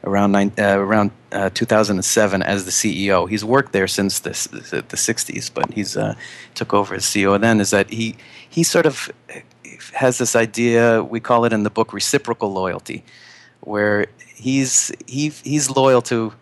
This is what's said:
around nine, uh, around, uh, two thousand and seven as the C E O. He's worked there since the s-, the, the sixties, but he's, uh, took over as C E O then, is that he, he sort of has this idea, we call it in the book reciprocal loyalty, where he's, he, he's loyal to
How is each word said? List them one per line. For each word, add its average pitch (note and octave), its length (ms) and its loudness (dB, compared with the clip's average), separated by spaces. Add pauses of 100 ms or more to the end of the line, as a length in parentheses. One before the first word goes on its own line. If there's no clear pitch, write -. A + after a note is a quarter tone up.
around G2+ 260 2
nine, G2+ 260 2
uh, G2+ 220 2
around, G2+ 320 2 (220)
uh, G2 200 -2
two - 140 -2
thousand G#2+ 300 2
and - 80 -2
seven G2 360 2
as G2 240 -2
the F2+ 60 -10
C F#2+ 360 -2
E G2 40 0
O. F2 160 2
He's G#2 180 -4
worked C3 280 2
there F#2+ 160 2
since G2 320 -2
the - 100 -8
s-, - 160 -6
the, - 420 -8
the - 80 -10
sixties, - 540 -4
but - 240 -6
he's, G2+ 220 -6
uh, G#2+ 180 -2 (400)
took - 180 -6
over G2+ 220 0
as F#2+ 100 -6
C - 180 0
E F#2+ 40 2
O G2+ 100 4
then, A2 240 2
is F#2+ 100 0
that G2 200 2
he, A2 260 -6 (320)
he E3+ 140 -2
sort E3 240 2
of - 240 -2 (840)
has B2+ 260 0
this A#2+ 180 0
idea, A#2 680 2
we A2 160 -6
call A#2+ 260 2
it A2+ 80 2
in G#2+ 120 0
the G2+ 60 0
book A2+ 220 -2
reciprocal G#2+ 600 -2
loyalty, F#2 500 -6 (580)
where G#2 460 0 (300)
he's, C3 560 0 (140)
he, D3 240 -4 (120)
he's C#3+ 260 -2
loyal C3 340 4
to A2+ 400 -2